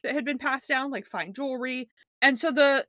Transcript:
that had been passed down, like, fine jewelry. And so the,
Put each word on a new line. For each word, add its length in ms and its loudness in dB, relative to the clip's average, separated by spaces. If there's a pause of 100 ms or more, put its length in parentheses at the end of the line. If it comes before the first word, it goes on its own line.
that 100 -2
had 120 -2
been 140 -2
passed 280 -2
down, 240 0
like, 140 -6
fine 280 -6
jewelry. 540 -4 (340)
And 180 2
so 100 0
the, 400 4